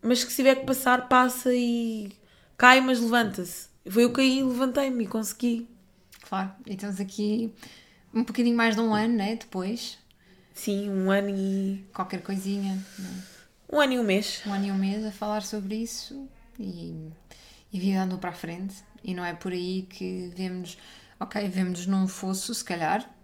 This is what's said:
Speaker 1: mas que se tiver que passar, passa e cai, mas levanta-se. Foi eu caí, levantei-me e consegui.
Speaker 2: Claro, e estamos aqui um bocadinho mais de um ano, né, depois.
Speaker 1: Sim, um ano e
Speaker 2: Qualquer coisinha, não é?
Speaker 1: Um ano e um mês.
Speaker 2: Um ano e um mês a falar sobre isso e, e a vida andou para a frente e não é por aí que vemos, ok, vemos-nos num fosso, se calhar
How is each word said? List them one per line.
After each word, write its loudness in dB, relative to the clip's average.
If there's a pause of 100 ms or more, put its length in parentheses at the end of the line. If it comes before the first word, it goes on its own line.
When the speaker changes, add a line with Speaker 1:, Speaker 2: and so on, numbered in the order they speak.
Speaker 1:
mas 2
que -8
se -6
tiver 8
que -6
passar, 2
passa 4
e 0 (460)
cai, 10
mas 2
levanta-se. 0 (200)
Foi 6
eu 6
caí, 4
levantei-me 0
e -2
consegui. -2 (600)
Speaker 2:
Claro, -4 (140)
e -8
estamos -6
aqui -2 (600)
um 2
bocadinho 2
mais 4
de 0
um 4
ano, 2
né, 0
depois. -6 (560)
Speaker 1:
Sim, -4
um 0
ano 2
e -2
Speaker 2:
Qualquer -6
coisinha, -4 (220)
não -10
é? -12 (420)
Speaker 1:
Um 4
ano 4
e 2
um 2
mês. 0
Speaker 2:
Um -4
ano 0
e -2
um 0
mês 0
a -6
falar -4
sobre -6
isso -8 (320)
e, -10 (640)
e -6
a -4
vida 2
andou -2
para -6
a -12
frente -10 (280)
e -4
não -6
é -4
por -6
aí -4
que -8
vemos, -6 (420)
ok, -4
vemos-nos -2
num 4
fosso, -4
se -6
calhar -2 (140)